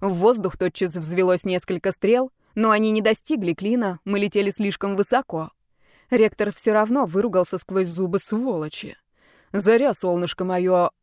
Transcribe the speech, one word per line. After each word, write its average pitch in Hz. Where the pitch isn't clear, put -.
В 196
воздух 190
тотчас 175
взвелось 180
несколько 185
стрел, 247
но 220
они 214
не 214
достигли 208
клина, 202
мы 202
летели 202
слишком 202
высоко. 196
Ректор 214
все -
равно 220
выругался 185
сквозь 185
зубы: 175
«Сволочи! 202
Заря, 226
солнышко 175
мое, 180